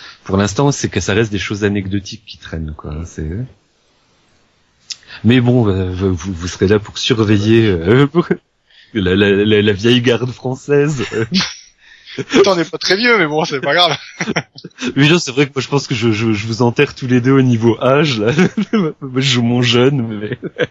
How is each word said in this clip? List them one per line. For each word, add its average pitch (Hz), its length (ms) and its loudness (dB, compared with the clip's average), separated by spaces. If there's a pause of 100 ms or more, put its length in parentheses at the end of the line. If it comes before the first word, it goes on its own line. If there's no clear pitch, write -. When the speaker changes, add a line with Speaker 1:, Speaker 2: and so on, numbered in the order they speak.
(260)
Speaker 1:
pour 95 100 -4
l'instant, 104 380 0
c'est - 160 -4
que 104 100 -4
ça 98 140 -2
reste 107 180 0
des 101 80 -4
choses 104 240 -6
anecdotiques 101 640 -4
qui - 120 -18
traînent, 80 400 -10
quoi. 76 160 -12 (120)
C'est, 78 240 -10 (1900)
mais 123 160 6
bon, 123 300 2
euh, 92 200 -2
vous, 92 440 -2
vous 85 160 -10
serez - 180 0
là 104 120 4
pour - 180 -14
surveiller, 110 720 2
euh, 101 400 4
<laughs> - 40 -6
pour 170 160 0 (680)
la, 92 220 0
la, 101 160 4
la, 104 300 4
la 107 100 2
vieille 117 300 2
garde 120 300 0
française. 143 760 -2
<laughs> - 1080 -8
Speaker 2:
Putain, 202 340 2
on 185 60 2
n'est 160 80 0
pas 165 120 -10
très - 200 -2
vieux, 233 200 2
mais 175 80 2
bon, 151 200 -2
c'est 147 160 -6
pas 143 120 -2
grave. 170 240 2 (220)
<laughs> - 140 -6 (640)
Speaker 1:
Oui, 151 120 6
non, 175 80 4
c'est 143 140 -6
vrai 139 160 0
que 135 80 -12
moi, 131 60 -4
je - 80 -6
pense 139 180 -2
que 135 80 -4
je, 113 160 0
je, 110 220 0
je 104 120 -4
vous 113 160 -4
enterre 123 320 0
tous - 140 -8
les 123 140 2
deux 131 100 2
au 135 100 4
niveau 117 400 2
âge, 135 380 2
là. 110 140 0 (200)
<laughs> - 200 -6
Moi, 139 480 -4
je - 0 -
joue 127 220 0
mon 120 180 0
jeune, 120 580 2
mais 107 180 -8 (340)